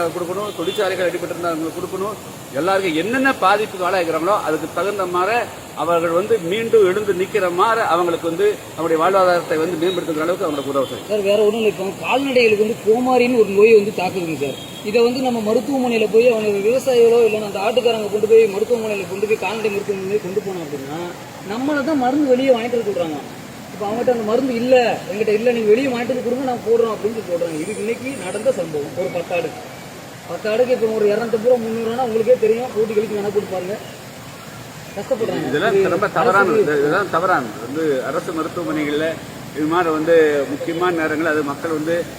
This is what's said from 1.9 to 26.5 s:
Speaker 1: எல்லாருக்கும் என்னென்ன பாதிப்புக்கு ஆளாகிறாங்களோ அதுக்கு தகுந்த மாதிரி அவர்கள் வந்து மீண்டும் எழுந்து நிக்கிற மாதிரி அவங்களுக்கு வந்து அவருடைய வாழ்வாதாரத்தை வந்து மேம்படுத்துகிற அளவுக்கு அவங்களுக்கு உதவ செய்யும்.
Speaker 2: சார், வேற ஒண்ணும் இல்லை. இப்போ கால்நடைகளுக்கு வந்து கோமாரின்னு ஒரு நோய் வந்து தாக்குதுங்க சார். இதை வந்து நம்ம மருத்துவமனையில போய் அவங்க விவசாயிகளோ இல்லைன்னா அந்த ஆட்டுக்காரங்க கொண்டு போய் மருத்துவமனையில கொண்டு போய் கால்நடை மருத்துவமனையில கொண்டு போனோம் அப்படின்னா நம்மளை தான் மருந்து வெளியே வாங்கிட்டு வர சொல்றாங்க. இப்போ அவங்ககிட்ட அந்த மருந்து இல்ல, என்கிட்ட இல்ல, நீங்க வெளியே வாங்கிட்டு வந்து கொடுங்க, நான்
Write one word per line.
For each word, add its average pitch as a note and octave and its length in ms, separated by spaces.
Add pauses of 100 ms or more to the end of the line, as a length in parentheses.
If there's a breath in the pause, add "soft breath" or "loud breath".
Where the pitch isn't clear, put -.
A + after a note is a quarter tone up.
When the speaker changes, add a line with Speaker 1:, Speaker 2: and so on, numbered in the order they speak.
Speaker 1:
எல்லாருக்கும் F#3+ 420
என்னென்ன C4 280 (120)
பாதிப்புக்கு G3 460
ஆளாகிறாங்களோ F3 480 (120)
அதுக்கு D#3 200 (100)
தகுந்த G3 260 (120)
மாதிரி F#3+ 200 (460)
அவர்கள் E3 380
வந்து G#3+ 160 (160)
மீண்டும் A3+ 380
எழுந்து G3+ 320
நிக்கிற F#3+ 240 (140)
மாதிரி A3+ 220 (120)
அவங்களுக்கு E3+ 380
வந்து F#3+ 160 (300)
அவருடைய D#3+ 240
வாழ்வாதாரத்தை F3 640
வந்து E3+ 180
மேம்படுத்துகிற E3 440
அளவுக்கு F3+ 220
அவங்களுக்கு C#3 260
உதவ C3+ 180
செய்யும். - 200
Speaker 2:
சார், G#3 180
வேற G#3 180
ஒண்ணும் A3+ 140
இல்லை. G#3+ 120
இப்போ F#3 140 (180)
கால்நடைகளுக்கு A#3 600
வந்து - 200
கோமாரின்னு B3 580
ஒரு F#3+ 160
நோய் A3 200
வந்து G3+ 200
தாக்குதுங்க E3+ 460
சார். C3+ 120 (320)
இதை G#3+ 180
வந்து B3+ 200
நம்ம A#3 220
மருத்துவமனையில A#3+ 680
போய் A#3+ 180
அவங்க G#3 360
விவசாயிகளோ A#3+ 580
இல்லைன்னா G#3+ 240
அந்த F#3+ 140
ஆட்டுக்காரங்க A3+ 500
கொண்டு G#3+ 160
போய் A3+ 240
மருத்துவமனையில A3 560
கொண்டு G3+ 180
போய் G#3 160
கால்நடை G#3+ 300
மருத்துவமனையில G3 520
கொண்டு G3 200
போனோம் F3+ 180
அப்படின்னா C#3+ 360 (500)
நம்மளை C4+ 400
தான் C#4 140
மருந்து C4+ 280
வெளியே C4 220
வாங்கிட்டு A#3 240
வர G3+ 100
சொல்றாங்க. E3 300 (540)
இப்போ G3+ 140
அவங்ககிட்ட A#3+ 280
அந்த A3+ 160
மருந்து B3+ 300
இல்ல, B3+ 140 (360)
என்கிட்ட G#3+ 260
இல்ல, A#3+ 180
நீங்க A3 180
வெளியே C4+ 180
வாங்கிட்டு A#3+ 220
வந்து B3 120
கொடுங்க, B3+ 240
நான் G#3 180